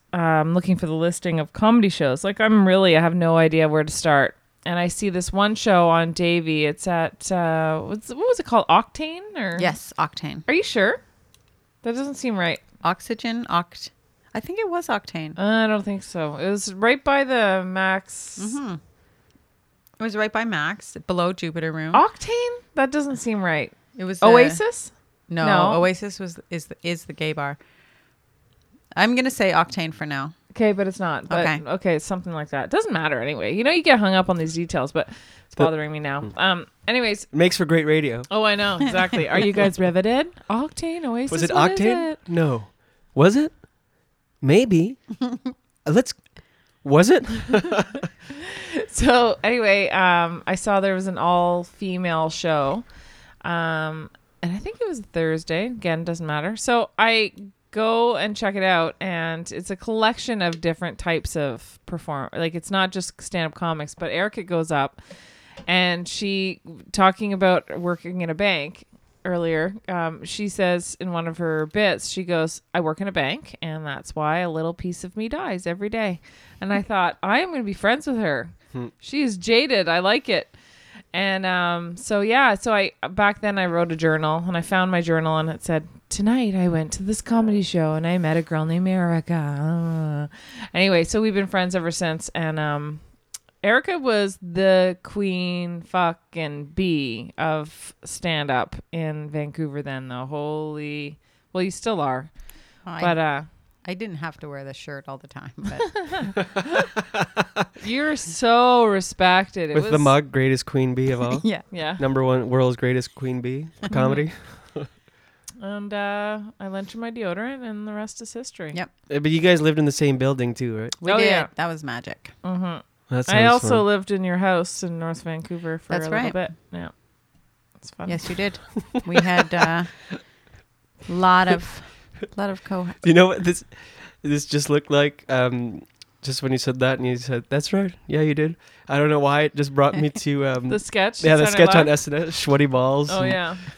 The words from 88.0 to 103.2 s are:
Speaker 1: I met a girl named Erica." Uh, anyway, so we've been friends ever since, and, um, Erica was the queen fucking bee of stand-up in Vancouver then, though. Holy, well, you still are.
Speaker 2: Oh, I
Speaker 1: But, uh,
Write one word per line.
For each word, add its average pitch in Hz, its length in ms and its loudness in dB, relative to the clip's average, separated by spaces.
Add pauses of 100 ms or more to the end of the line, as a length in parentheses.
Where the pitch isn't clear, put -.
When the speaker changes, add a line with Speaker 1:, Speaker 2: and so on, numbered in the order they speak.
Speaker 1:
I 180 100 2
met 160 180 2
a 165 60 2
girl 156 240 -2
named 170 220 0
Erica." 160 1400 -2
Uh, - 40 -20 (380)
anyway, 180 300 4
so 214 180 0
we've 220 140 2
been 196 120 0
friends 185 280 0
ever 170 160 -2
since, 165 420 -4
and, 156 260 -2
um, 151 400 -4 (640)
Erica 285 340 2
was 214 440 0
the 185 640 4
queen 180 800 -4
fucking 165 840 -4
bee 147 720 -2
of 156 560 -6 (100)
stand-up 143 720 -2 (160)
in 156 380 -6
Vancouver 147 520 -6
then, 131 280 -10
though. 127 160 -10
Holy, 151 920 -8 (360)
well, 185 100 -2
you 190 80 -2
still 202 300 -4
are. 135 280 -4 (560)
Speaker 2:
Oh, 185 60 -14
I 165 100 -10
Speaker 1:
But, 170 160 2
uh, 151 240 -2 (440)